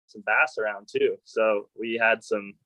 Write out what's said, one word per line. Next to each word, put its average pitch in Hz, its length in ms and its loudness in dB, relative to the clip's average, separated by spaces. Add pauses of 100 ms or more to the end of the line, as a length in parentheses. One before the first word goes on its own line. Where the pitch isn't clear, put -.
some 107 180 -20
bass 123 320 2
around 104 340 -4
too. 135 320 0
So 110 460 0 (100)
we 113 140 -6
had 113 280 2
some, 101 320 -6 (120)